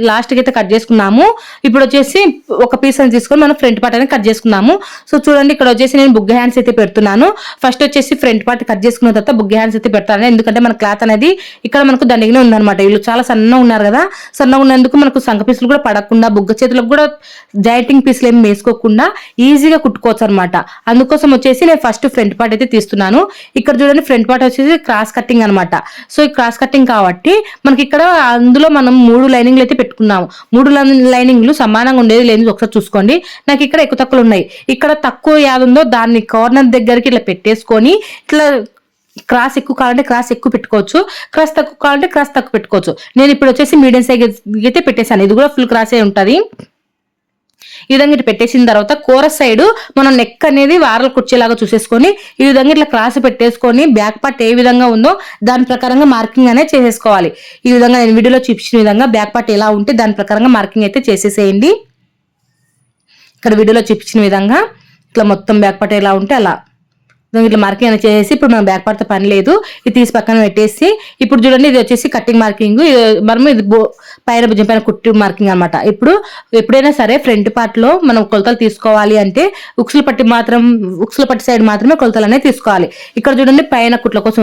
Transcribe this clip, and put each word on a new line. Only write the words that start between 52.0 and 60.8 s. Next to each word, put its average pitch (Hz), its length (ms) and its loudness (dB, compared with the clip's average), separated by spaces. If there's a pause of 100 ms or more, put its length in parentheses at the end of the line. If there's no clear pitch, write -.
ఈ - 80 0
విధంగా 269 260 2
ఇట్లా 294 160 0
క్రాస్ 240 340 -2
పెట్టేసుకొని 240 580 0 (140)
బ్యాక్ 214 260 -4
పార్ట్ 277 240 -4
ఏ - 20 0 (100)
విధంగా 247 360 2
ఉందో 240 160 2 (380)
దాని 254 220 0
ప్రకారంగా 254 420 0
మార్కింగ్ 233 400 0
అనేది 311 220 0
చేసేసుకోవాలి. 220 540 0 (380)
ఈ 247 80 2
విధంగా 240 280 4
నేను 226 140 2
వీడియోలో 247 300 2
చూపించిన 233 360 -2
విధంగా 208 320 0
బ్యాక్ 208 200 -4
పార్ట్ 233 220 -4
ఎలా 214 200 0
ఉంటే 208 240 -2
దాని 214 180 -2
ప్రకారంగా 214 380 0
మార్కింగ్ 202 320 -2